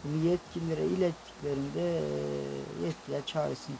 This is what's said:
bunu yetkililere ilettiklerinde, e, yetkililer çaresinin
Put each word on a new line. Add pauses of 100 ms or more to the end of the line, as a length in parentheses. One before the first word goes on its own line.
bunu
yetkililere
ilettiklerinde,
e,
yetkililer
çaresinin